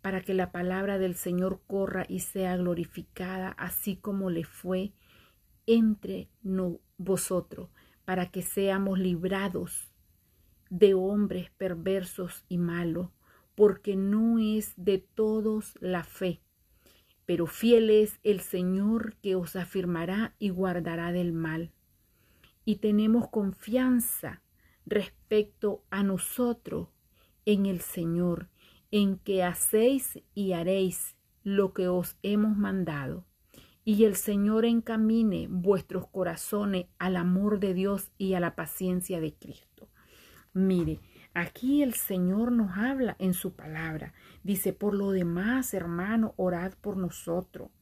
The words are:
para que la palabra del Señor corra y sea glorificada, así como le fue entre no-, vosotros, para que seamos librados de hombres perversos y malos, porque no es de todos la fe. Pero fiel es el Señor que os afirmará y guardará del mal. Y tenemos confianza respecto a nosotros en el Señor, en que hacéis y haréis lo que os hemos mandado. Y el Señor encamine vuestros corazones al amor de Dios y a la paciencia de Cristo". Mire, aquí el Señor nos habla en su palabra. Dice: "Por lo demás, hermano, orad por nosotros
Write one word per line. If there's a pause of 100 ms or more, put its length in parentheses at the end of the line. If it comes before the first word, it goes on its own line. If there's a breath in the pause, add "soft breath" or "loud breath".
para
que
la
palabra
del
Señor
corra
y
sea
glorificada,
así
como
le
fue (720 soft breath)
entre (140)
no-, (180)
vosotros, (340 soft breath)
para
que
seamos
librados (760)
de
hombres
perversos
y
malos, (460 soft breath)
porque
no
es
de
todos
la
fe. (840 soft breath)
Pero
fiel
es
el
Señor
que
os
afirmará
y
guardará
del
mal. (960 soft breath)
Y
tenemos
confianza (420 soft breath)
respecto
a
nosotros (580 soft breath)
en
el
Señor, (420 soft breath)
en
que
hacéis (140)
y
haréis (260)
lo
que
os
hemos
mandado. (600 loud breath)
Y
el
Señor
encamine
vuestros
corazones (120)
al
amor
de
Dios
y
a
la
paciencia
de
Cristo". (640 loud breath)
Mire, (340 loud breath)
aquí
el
Señor
nos
habla
en
su
palabra. (300 loud breath)
Dice:
"Por
lo
demás,
hermano,
orad
por
nosotros (120)